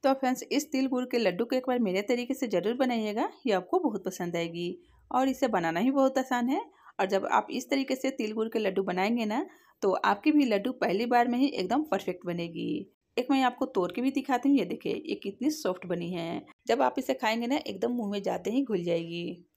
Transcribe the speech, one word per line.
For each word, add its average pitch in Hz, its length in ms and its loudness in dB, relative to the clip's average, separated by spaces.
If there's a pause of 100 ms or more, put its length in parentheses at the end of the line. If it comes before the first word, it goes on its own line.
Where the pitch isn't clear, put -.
तो 269 100 4
फ्रेंड्स, 262 300 0
इस 294 280 -2
तिल 269 160 2
गुड़ 254 180 0
के 247 120 0
लड्डू 202 280 2
को 254 100 -2
एक 254 120 0
बार 247 140 2
मेरे 190 220 2
तरीके 240 300 0
से 262 140 -2
ज़रूर 202 280 0
बनाइएगा, 240 540 0 (160)
ये 220 80 2
आपको 185 260 0
बहुत 208 260 -2
पसंद 175 300 -4
आएगी। 170 420 -4 (340)
और 262 180 2
इसे 262 200 0
बनाना 170 300 0
ही 247 120 2
बहुत 269 260 4
आसान 254 320 0
है 330 120 0 (380)
और 196 60 4
जब 190 220 0
आप 214 240 4
इस - 180 -6
तरीके 269 260 0
से 262 160 -2
तिल 220 220 -4
गुड़ 220 160 -2
के 226 100 -2
लड्डू 190 240 0
बनाएंगे 196 420 0
ना, 233 200 -2 (360)
तो 196 100 2 (140)
आपकी 208 260 2
भी 294 140 6
लड्डू 214 280 0
पहली 202 340 0
बार 240 200 4
में 240 100 0
ही 269 120 4
एकदम 196 340 0
परफेक्ट 190 420 -4
बनेगी। 170 640 -4 (280)
एक 247 140 -2
मैं 269 120 4
आपको 247 220 2
तोड़ 175 260 0
के 240 100 -4
भी 262 100 0
दिखाती 269 380 0
हूँ। 277 80 6
ये 190 80 2
देखिए, - 280 -4 (120)
ये - 100 -4
कितनी 240 360 -4
सॉफ्ट 185 340 -4
बनी 170 260 -4
है। 170 340 -6 (220)
जब 240 140 2
आप 254 160 2
इसे 269 160 -2
खाएंगे 233 340 -2
ना, 262 80 0
एकदम 220 360 -4
मुंह 226 200 -4
में 202 100 -4
जाते 185 300 -4
ही 269 120 2
घुल 202 200 -2
जाएगी। 170 640 -4 (120)